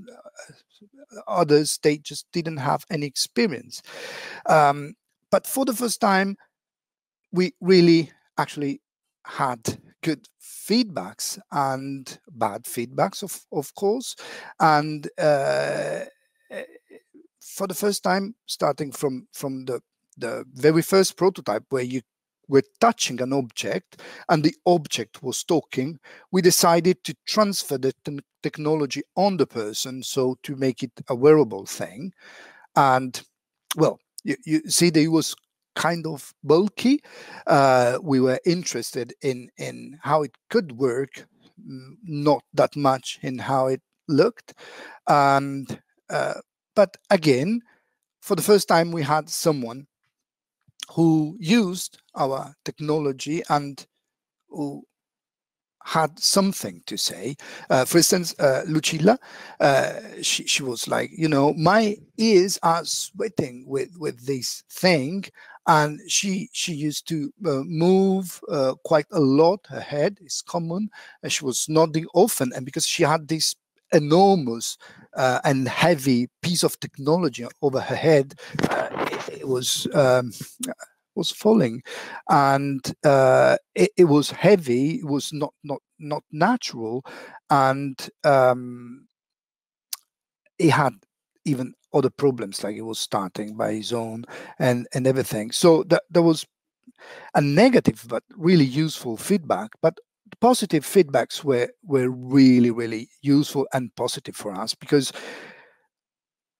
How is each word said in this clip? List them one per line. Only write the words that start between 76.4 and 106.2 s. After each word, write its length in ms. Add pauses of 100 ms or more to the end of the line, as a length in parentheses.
piece 220
of 160
technology 680 (160)
over 180
her 160
head, 380 (360)
uh, 420
it, 300
it 60
was, 460
um, 380 (800)
was 160
falling, 540 (460)
and, 640 (100)
uh, 540 (180)
it, 220
it 80
was 260
heavy. 640
It 100
was 260
not, 220 (100)
not, 180 (180)
not 320
natural, 760 (460)
and, 580 (140)
um, 840 (1500)
it 140
had 220 (520)
even 280 (200)
other 160
problems, 540
like 140
it 60
was 160
starting 580
by 160
his 180
own 320 (360)
and, 340
and 120
everything. 460
So 380
that, 220
that 100
was 240 (880)
a 60
negative 640
but 160 (140)
really 260
useful 540
feedback. 540 (100)
But 160 (320)
the 80
positive 480
feedbacks 580
were, 260 (140)
were 260
really, 640
really 380 (120)
useful 520
and 240
positive 400
for 180
us, 180
because 380 (1500)